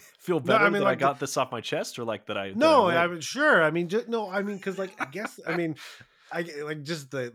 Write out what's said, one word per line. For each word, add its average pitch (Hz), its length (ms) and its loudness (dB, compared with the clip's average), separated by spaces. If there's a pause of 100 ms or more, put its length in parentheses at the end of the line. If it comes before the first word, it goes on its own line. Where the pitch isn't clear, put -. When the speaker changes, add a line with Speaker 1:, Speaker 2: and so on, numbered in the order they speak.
(180)
Speaker 1:
Feel 170 240 -2
Speaker 2:
No, 123 140 4
I 202 120 6
Speaker 1:
better - 20 4
Speaker 2:
mean, 202 120 2
Speaker 1:
that 196 60 4
I - 60 2
Speaker 2:
like, - 20 -2
Speaker 1:
got 135 240 2
this 139 160 -4
off 135 160 0
my 117 80 -4
chest, 156 380 -6
or, 120 60 -6
like, 110 220 -4
that 104 120 -4
I, 98 160 -4
that 285 160 4
I 294 80 8
Speaker 2:
No, 196 100 6
Speaker 1:
won? 170 160 4
Speaker 2:
I 175 40 2
mean, 175 120 -6
sure. 233 420 4
I 156 80 4
mean, 170 180 0
ju-, 220 200 -2
no, 220 220 -4
I 202 120 -2
mean, 202 180 -6
'cause, 185 180 -6
like, 190 200 -6
I - 60 -4
guess, 190 420 -10
I 165 60 -4
mean, 165 240 -2 (220)
Speaker 1:
<laughs> - 320 -20
Speaker 2:
I 170 140 -6
g-, 151 180 -10
like, 151 200 -8
just 143 280 -8
the, 123 240 -6